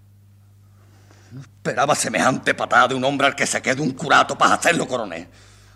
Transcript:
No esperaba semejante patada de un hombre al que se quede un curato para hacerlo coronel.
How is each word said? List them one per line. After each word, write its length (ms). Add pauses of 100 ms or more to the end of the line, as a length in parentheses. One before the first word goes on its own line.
(1300)
No 100
esperaba 520
semejante 600
patada 340
de 60
un 80
hombre 240
al 80
que 100
se 160
quede 180
un 120
curato 440
para 200
hacerlo 320
coronel. 400 (480)